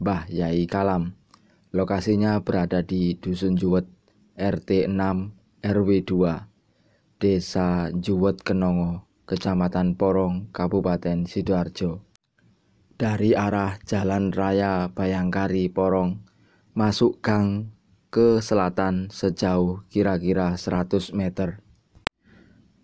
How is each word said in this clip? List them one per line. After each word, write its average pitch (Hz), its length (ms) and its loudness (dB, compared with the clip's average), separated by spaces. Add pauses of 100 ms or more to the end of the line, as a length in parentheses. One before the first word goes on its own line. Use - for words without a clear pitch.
Mbah 90 240 -2
Yai 85 400 -2
Kalam. 92 480 -2 (560)
Lokasinya 101 720 0
berada 90 400 0
di 90 320 0
Dusun 92 400 -2
Juwet, 90 320 2 (480)
R 95 240 0
T 95 240 2
enam, 95 480 -2 (320)
R 104 240 2
W 95 160 4
dua, 90 480 0 (640)
Desa 90 800 0
Juwet 95 480 0
Kenongo, 90 640 0 (160)
Kecamatan 90 720 0
Porong, 95 560 0
Kabupaten 90 800 -2
Sidoarjo. 90 720 -4 (960)
Dari 107 400 2
arah 101 480 -2
Jalan 98 480 0
Raya 98 560 0
Bayangkari 92 800 -2
Porong, 92 480 0 (560)
masuk 110 480 2
gang 104 480 0 (400)
ke 113 320 4
selatan 95 640 0
sejauh 92 800 0
kira-kira 90 720 0
seratus 90 560 -2
meter. 95 480 -4 (1200)